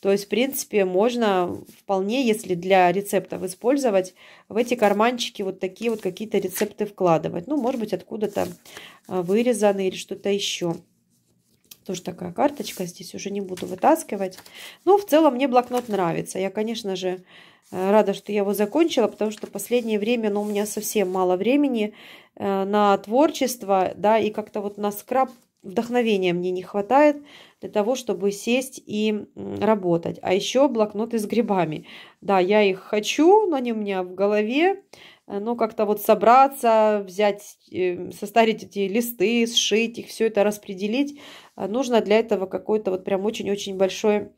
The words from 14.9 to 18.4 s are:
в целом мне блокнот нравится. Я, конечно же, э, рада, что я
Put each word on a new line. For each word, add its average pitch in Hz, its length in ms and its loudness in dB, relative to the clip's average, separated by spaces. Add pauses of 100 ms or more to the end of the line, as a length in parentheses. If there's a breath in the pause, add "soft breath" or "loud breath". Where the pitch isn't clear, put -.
в 403 80 -4
целом 294 300 6
мне 269 120 0
блокнот 240 400 0
нравится. 170 500 -2
Я, 190 120 -2
конечно 214 460 -6
же, 185 240 -6 (520 loud breath)
э, 190 200 -2
рада, 196 220 4
что - 180 -10
я 208 80 0